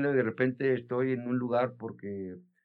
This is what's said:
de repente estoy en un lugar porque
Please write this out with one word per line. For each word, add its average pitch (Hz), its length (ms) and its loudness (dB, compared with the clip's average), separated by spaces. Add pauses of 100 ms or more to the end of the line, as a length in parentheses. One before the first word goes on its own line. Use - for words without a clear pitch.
de 139 200 4
repente 127 520 2
estoy 123 380 0
en 120 160 -4
un 127 100 0
lugar 123 400 0
porque 98 560 -8 (300)